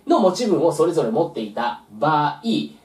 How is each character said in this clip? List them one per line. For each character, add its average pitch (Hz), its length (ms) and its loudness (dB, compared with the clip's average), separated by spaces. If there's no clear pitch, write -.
の 330 120 4
持 190 120 4
ち 233 160 -2
分 165 180 2
を 165 60 4
そ 156 160 2
れ 175 60 0
ぞ 156 100 0
れ 113 80 -2
持 147 160 0
っ - 40 -10
て 113 120 -8
い 104 100 -12
た 110 380 -6
場 147 380 0
合、 - 120 -10